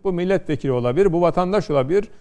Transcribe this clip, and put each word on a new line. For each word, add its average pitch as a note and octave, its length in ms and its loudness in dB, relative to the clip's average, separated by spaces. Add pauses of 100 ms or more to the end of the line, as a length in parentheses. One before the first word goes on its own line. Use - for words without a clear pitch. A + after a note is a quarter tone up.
bu F#3+ 100 -2
milletvekili F3+ 580 -2
olabilir, B2+ 420 2
bu E3+ 80 0
vatandaş F3+ 480 0
olabilir, D3+ 400 0 (120)